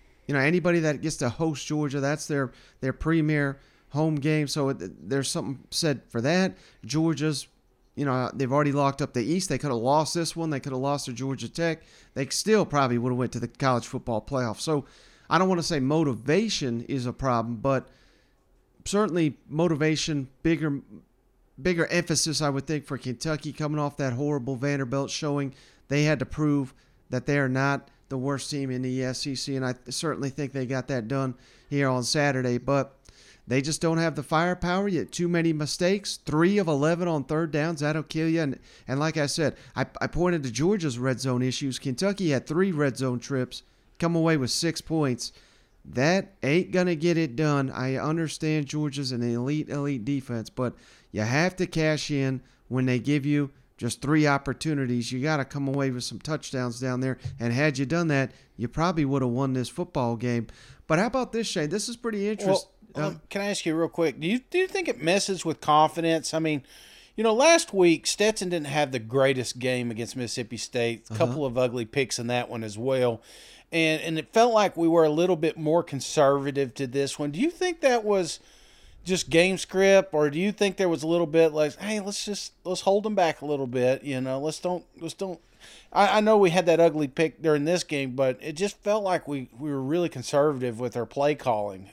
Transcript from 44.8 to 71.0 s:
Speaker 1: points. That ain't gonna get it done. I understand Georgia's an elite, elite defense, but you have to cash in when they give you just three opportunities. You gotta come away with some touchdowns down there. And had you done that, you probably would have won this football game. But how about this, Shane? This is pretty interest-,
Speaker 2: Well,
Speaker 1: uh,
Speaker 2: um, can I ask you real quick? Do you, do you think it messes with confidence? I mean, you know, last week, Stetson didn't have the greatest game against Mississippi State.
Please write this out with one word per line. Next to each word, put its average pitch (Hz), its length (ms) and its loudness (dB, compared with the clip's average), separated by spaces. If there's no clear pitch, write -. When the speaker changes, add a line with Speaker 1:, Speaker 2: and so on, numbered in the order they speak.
Speaker 1:
points. 143 520 -2
That 165 580 0
ain't 165 280 2
gonna 180 240 2
get 165 240 0
it 156 160 -2
done. 143 360 0
I 131 260 -4
understand 156 720 -2
Georgia's 143 460 -4
an 120 100 -2
elite, 123 460 -2
elite 143 360 -4
defense, 120 460 -6
but 127 240 -4
you 107 100 -2
have 151 340 0
to 180 100 -2
cash 156 440 -2
in 135 300 -2
when 127 180 0
they 127 140 2
give 135 260 0
you 147 240 0
just 117 220 -6
three 151 280 4
opportunities. 135 840 -2
You 127 100 -6
gotta 147 240 0
come 139 220 -6
away 135 240 0
with 123 140 -6
some 110 160 -10
touchdowns 127 580 -6
down 127 220 -2
there. 131 180 -2
And 117 120 0
had 135 260 2
you 139 80 0
done 165 220 0
that, 135 220 0
you 113 120 -6
probably 165 360 0
would 135 180 0
have 123 100 0
won 131 220 0
this 127 140 -2
football 131 460 -4
game. 117 320 -2
But 160 140 2
how 214 60 2
about 247 260 -2
this, 220 160 -4
Shane? 151 220 -2
This 208 180 -4
is 233 80 -10
pretty 208 320 -4
interest-, 196 400 0
Speaker 2:
Well, 151 100 -2
Speaker 1:
uh, 151 40 -2
Speaker 2:
um, 156 200 -10
can 196 140 -4
I 202 40 -2
ask 202 200 -4
you 160 80 2
real 165 140 2
quick? 160 320 0
Do 160 80 -2
you, 233 100 2
do 349 80 0
you 370 100 2
think 370 180 -2
it 240 160 -4
messes 185 420 0
with 160 160 -2
confidence? 156 720 2
I 160 60 0
mean, 156 240 0
you 214 80 0
know, 220 100 4
last 320 400 6
week, 175 320 4
Stetson 208 440 0
didn't 165 180 -2
have 139 240 0
the 131 80 -2
greatest 127 580 2
game 123 320 -2
against 113 240 -8
Mississippi 117 440 -6
State. 117 520 -2